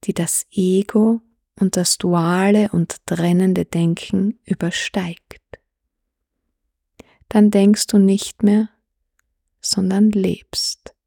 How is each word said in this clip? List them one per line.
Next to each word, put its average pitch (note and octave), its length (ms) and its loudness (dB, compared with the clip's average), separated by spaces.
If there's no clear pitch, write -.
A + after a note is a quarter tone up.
die G3 80 -4
das - 380 -4
Ego G3+ 680 0
und F#3+ 180 0
das F3 200 -2
duale F3+ 720 2
und - 340 -4
trennende F3 600 0
Denken F3 800 -2
übersteigt. - 960 -8
Dann G#3 220 4
denkst G3+ 360 2
du G#3+ 100 2
nicht G3 460 0
mehr, G#3+ 260 2
sondern G3 500 0
lebst. - 840 -6